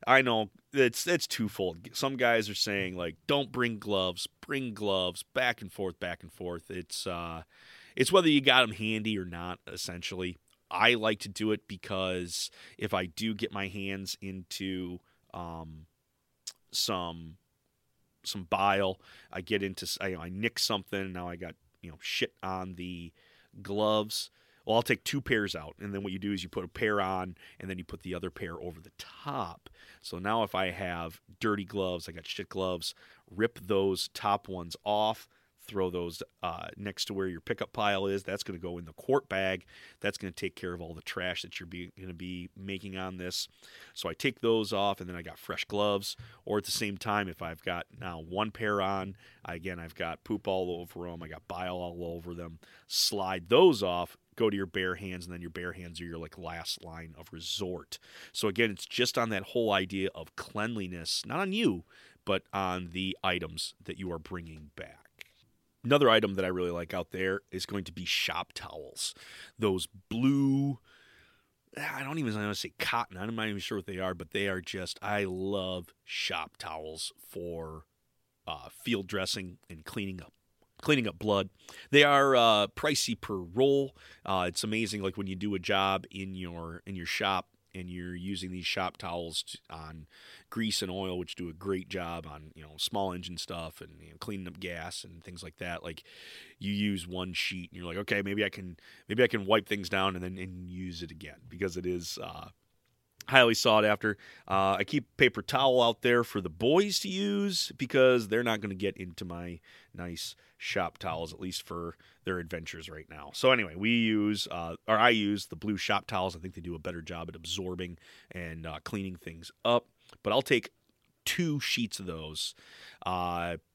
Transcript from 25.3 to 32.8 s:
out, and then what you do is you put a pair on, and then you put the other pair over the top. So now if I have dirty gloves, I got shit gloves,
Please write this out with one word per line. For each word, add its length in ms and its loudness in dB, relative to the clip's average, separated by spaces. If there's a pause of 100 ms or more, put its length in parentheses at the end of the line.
out, 260 -10
and 140 -6
then 80 -4
what 100 -4
you 60 -4
do 140 -2
is 100 -2
you 60 -10
put 160 -6
a 40 -10
pair 320 2
on, 360 -2 (240)
and 100 -8
then 80 -6
you 60 -10
put 180 -12
the 120 -6
other 160 -6
pair 300 -8
over 200 -8
the 180 -20
top. 720 -8 (320)
So 160 -8
now 240 2
if 120 -2
I 180 2
have 480 -6 (200)
dirty 240 2
gloves, 440 -2
I 40 -12
got 140 -14
shit 220 -8
gloves, 460 -2 (360)